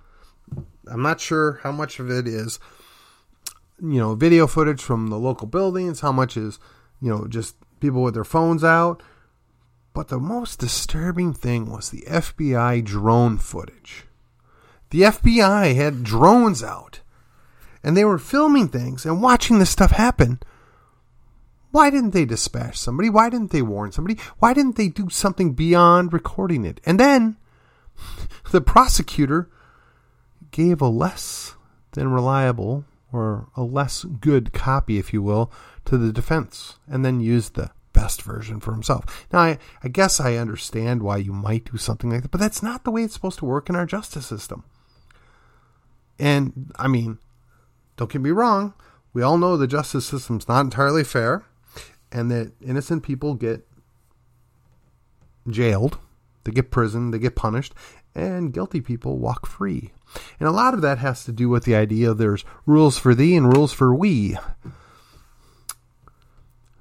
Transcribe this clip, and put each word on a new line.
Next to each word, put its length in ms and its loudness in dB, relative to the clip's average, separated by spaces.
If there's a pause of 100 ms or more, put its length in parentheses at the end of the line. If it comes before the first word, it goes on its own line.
(880)
I'm 160 -6
not 180 -2
sure 420 -2
how 100 -6
much 260 -10
of 120 -8
it 180 -4
is, 320 -8 (1200)
you 180 -2
know, 160 0
video 320 6
footage 340 -2
from 280 -4
the 100 -6
local 280 -6
buildings, 540 -4
how 120 -2
much 240 -2
is, 220 -8 (420)
you 100 -4
know, 160 -4
just 300 -10 (240)
people 220 0
with 120 0
their 100 -4
phones 380 0
out. 400 2 (920)
But 140 -10
the 100 -6
most 400 -8
disturbing 760 -4
thing 380 -4
was 200 -12
the 160 -16
F 300 -4
B 180 0
I 260 2
drone 580 2
footage. 640 -10 (840)
The 140 4
F 180 4
B 180 6
I 320 4
had 320 0
drones 580 6
out, 380 -14 (800)
and 140 2
they 80 6
were 140 2
filming 500 2
things 360 -8
and 180 -2
watching 360 6
this 120 6
stuff 200 6
happen. 500 4 (1300)
Why 160 6
didn't 220 0
they 160 2
dispatch 500 -6
somebody? 320 -2
Why 220 4
didn't 200 -4
they 120 0
warn 300 -6
somebody? 260 -4 (200)
Why 140 4
didn't 240 2
they 120 0
do 200 -6
something 460 -2
beyond 580 4
recording 540 -4
it? 180 -10
And 160 2
then 360 4 (600)
<laughs> 540 -12
the 100 4
prosecutor 880 2 (1040)
gave 320 2
a 60 4
less 640 -4 (380)
than 200 -2
reliable 720 -2 (260)
or 460 -6
a 60 -6
less 420 -4
good 480 0
copy, 460 -2
if 140 -6
you 100 -2
will, 280 -2 (360)
to 120 0
the 140 0
defense, 640 -4 (100)
and 180 -4
then 160 0
used 340 0
the 160 -6 (240)
best 280 4
version 380 -10
for 120 -6
himself. 600 -6
Now, 80 4
I, 180 2 (240)
I 60 -6
guess 320 0
I 160 0
understand 640 -6
why 160 -4
you 140 -6
might 380 -4
do 80 -8
something 320 -6
like 120 -4
that, 80 -10
but 100 -2
that's 220 -2
not 220 -8
the 60 -4
way 120 -2
it's 120 -6
supposed 240 -10
to 60 -10
work 240 -4
in 80 -4
our 100 -4
justice 400 -10
system. 380 -14 (1500)
And, 580 -2
I 120 -4
mean, 300 -2 (760)
don't 160 -8
get 80 -6
me 100 -2
wrong, 440 0 (400)
we 80 -2
all 160 2
know 180 2
the 100 0
justice 400 -4
system's 420 -8
not 120 4
entirely 440 0
fair, 400 -2 (640)
and 200 -4
that 220 -4 (120)
innocent 380 -4
people 320 -6
get 320 -6 (1800)
jailed, 500 0 (460)
they 80 -8
get 180 -2
prison, 400 -2
they 80 -4
get 180 -4
punished, 380 -4 (400)
and 380 -6
guilty 280 -6
people 380 -8
walk 280 -6
free. 460 -8 (460)
And 80 -2
a 60 2
lot 220 2
of 80 -2
that 160 0
has 260 -6
to 80 -10
do 160 -2
with 160 0
the 100 2
idea 380 2
there's 320 0 (220)
rules 320 6
for 160 6
thee 200 4
and 200 6
rules 180 4
for 220 4
we. 420 0 (2500)